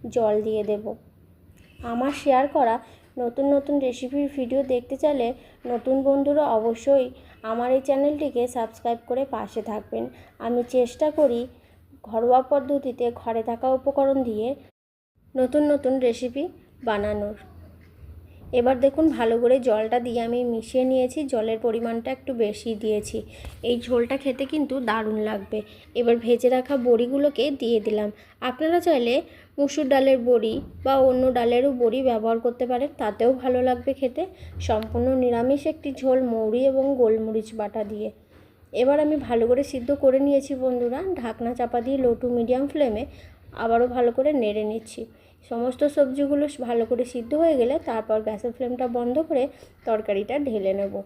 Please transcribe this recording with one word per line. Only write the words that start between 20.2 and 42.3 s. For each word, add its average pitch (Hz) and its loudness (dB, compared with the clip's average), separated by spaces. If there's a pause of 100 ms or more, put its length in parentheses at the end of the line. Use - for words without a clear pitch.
আমি 240 -2
মিশিয়ে 240 -2
নিয়েছি, 254 0 (140)
জলের 220 -2
পরিমাণটা 233 -2
একটু 262 -10 (120)
বেশি 208 -4 (120)
দিয়েছি। 214 -4 (500)
এই 240 2
ঝোলটা 240 0
খেতে 269 -4
কিন্তু 294 -2 (140)
দারুণ 214 -2 (100)
লাগবে। 214 -6 (360)
এবার 240 4 (100)
ভেজে 240 2
রাখা 262 -2 (140)
বড়িগুলোকে 254 2 (160)
দিয়ে 285 2
দিলাম। 214 -2 (400)
আপনারা 320 0
চাইলে 254 2 (440)
মুসুর 285 0
ডালের 269 6 (100)
বড়ি 226 4 (300)
বা 269 2 (140)
অন্য 254 4 (140)
ডালেরও 240 4 (120)
বড়ি 233 2
ব্যবহার 226 2
করতে 240 -2
পারেন, 254 -2
তাতেও 226 2 (120)
ভালো 254 0
লাগবে 254 0
খেতে। 262 -4 (460)
সম্পূর্ণ 220 -2 (180)
নিরামিষ 247 0
একটি 302 -4 (100)
ঝোল 262 2 (140)
মৌরি 220 0
এবং 269 0 (160)
গোলমরিচ 220 2
বাটা 214 -6
দিয়ে। 214 -8 (640)
এবার 262 2
আমি 302 2 (120)
ভালো 233 2
করে 247 4
সিদ্ধ 254 -6 (140)
করে 262 6
নিয়েছি 277 2
বন্ধুরা, 254 -2 (200)
ঢাকনা 233 -6
চাপা 240 -2
দিয়ে 269 -2
low 247 2
to 254 -4 (100)